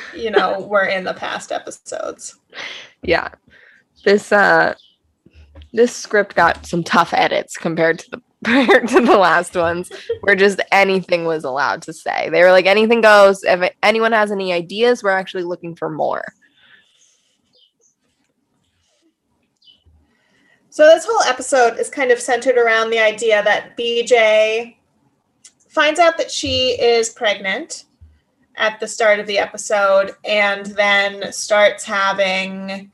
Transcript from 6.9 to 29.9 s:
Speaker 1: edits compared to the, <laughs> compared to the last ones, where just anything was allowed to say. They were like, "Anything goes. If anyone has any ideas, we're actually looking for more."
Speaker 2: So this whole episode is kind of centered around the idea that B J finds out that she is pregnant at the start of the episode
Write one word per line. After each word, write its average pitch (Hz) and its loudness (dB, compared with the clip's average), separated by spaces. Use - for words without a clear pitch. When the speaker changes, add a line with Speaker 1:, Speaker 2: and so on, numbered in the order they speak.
Speaker 1:
edits - -2
compared 165 -2
to - -20
the, - -16
<laughs> - -20
compared 240 2
to 262 4
the 247 4
last 175 2
ones, 175 -2
where 202 0
just 196 2
anything 190 0
was 160 -4
allowed 131 -4
to 160 -14
say. - -6
They 160 2
were 185 6
like, 185 6
"Anything 220 2
goes. 202 6
If 180 0
anyone 220 0
has 214 0
any 190 -4
ideas, 202 -2
we're 202 0
actually 190 -4
looking 175 -10
for 160 -8
more." - -6
Speaker 2:
So 302 4
this 330 6
whole 440 0
episode 240 0
is 233 -6
kind 262 0
of 240 2
centered 247 0
around 226 2
the 226 -2
idea 214 0
that - -2
B 233 -2
J 220 2
finds 311 0
out 330 4
that 285 -6
she 262 -4
is 233 2
pregnant 202 -6
at 214 -4
the 220 -8
start 208 0
of 208 -10
the 202 -4
episode 196 0